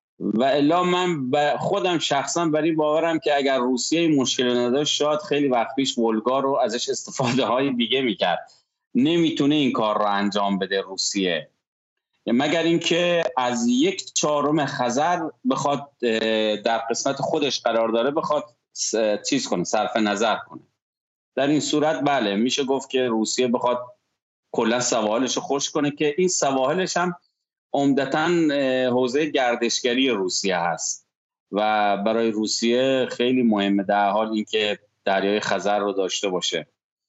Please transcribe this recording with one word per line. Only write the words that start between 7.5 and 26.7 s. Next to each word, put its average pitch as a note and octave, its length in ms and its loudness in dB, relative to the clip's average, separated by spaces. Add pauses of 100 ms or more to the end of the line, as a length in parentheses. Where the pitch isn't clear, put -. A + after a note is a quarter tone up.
دیگه A#2+ 300 0
می‌کرد. F#2+ 480 -2 (440)
نمی‌تونه D3 600 2
این C#3 180 2
کار G#2+ 260 0
رو G#2 80 2
انجام G2+ 520 0
بده G2 220 -2
روسیه، F#2 680 -4 (760)
مگر D3 360 2
اینکه E3+ 600 2 (140)
از A#2+ 300 0
یک D3 460 0
چهارم D3 540 0
خزر C#3+ 520 0 (320)
بخواد، C#3+ 380 -2 (140)
اه، A2 540 2
در A2+ 220 0 (120)
قسمت C#3 260 -2
خودش C#3+ 440 -2
قرار A2+ 280 0
داره، A#2 220 2
بخواد D3 340 -2 (280)
س-، G#2+ 560 -2
چیز C3+ 200 0
کنه، F2+ 160 -2
صرف G#2+ 320 -2
نظر G#2 400 0 (120)
کنه. - 140 -18 (720)
در C3+ 120 0
این D3 140 2
صورت D3 440 0
بله، A#2+ 320 2
می‌شه B2+ 280 0
گفت C3 260 -2
که B2+ 160 0
روسیه A2+ 420 0
بخواد A#2+ 300 0 (760)
کلاً A#2 280 0
سواحلش A#2 560 0
رو C3 60 -4
خشک C#3+ 300 -4
کنه D3 180 0
که D3 280 -2
این F#3 100 2
سواحلش D3 680 0